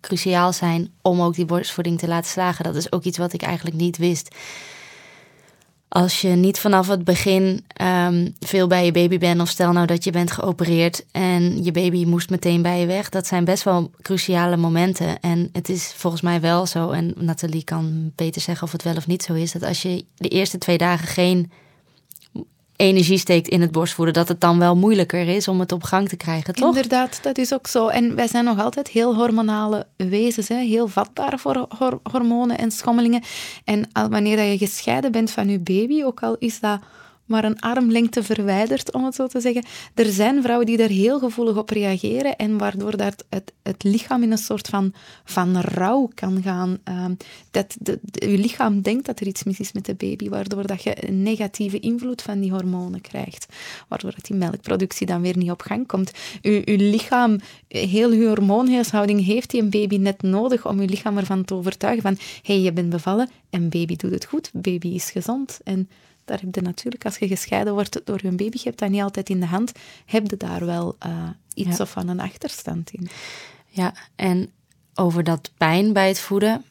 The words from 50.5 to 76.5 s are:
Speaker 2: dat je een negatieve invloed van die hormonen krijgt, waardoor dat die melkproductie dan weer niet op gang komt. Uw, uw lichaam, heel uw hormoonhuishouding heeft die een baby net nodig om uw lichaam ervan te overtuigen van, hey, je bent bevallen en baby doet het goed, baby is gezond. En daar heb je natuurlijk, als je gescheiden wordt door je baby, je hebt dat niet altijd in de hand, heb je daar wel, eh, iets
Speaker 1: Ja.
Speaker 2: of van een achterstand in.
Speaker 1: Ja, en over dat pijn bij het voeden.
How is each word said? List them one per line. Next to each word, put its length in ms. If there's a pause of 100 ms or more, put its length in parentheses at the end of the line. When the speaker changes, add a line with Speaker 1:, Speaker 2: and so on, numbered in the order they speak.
Speaker 2:
dat 160
je 240
een 160
negatieve 560
invloed 420
van 180
die 120
hormonen 500
krijgt, 440 (420)
waardoor 280
dat 100
die 120
melkproductie 680
dan 140
weer 160
niet 140
op 100
gang 260
komt. 240 (300)
Uw, 240
uw 120
lichaam, 600 (280)
heel 420
uw 180
hormoonhuishouding 960
heeft 240
die 120
een 80
baby 280
net 240
nodig 460
om 120
uw 80
lichaam 300
ervan 280
te 80
overtuigen 500
van, 140 (260)
hey, 160
je 140
bent 160
bevallen 400 (200)
en 200
baby 260
doet 160
het 140
goed, 280
baby 340
is 240
gezond. 520
En 260 (380)
daar 140
heb 140
je 60
natuurlijk, 440
als 120
je 100
gescheiden 460
wordt 300
door 180
je 100
baby, 260
je 60
hebt 160
dat 100
niet 120
altijd 280
in 100
de 60
hand, 260 (340)
heb 240
je 80
daar 280
wel, 340
eh, 120 (420)
iets 240
Speaker 1:
Ja. 60
Speaker 2:
of 60
van 180
een 120
achterstand 720
in. 180 (580)
Speaker 1:
Ja, 260 (220)
en 360 (440)
over 280
dat 340
pijn 360
bij 140
het 120
voeden. 520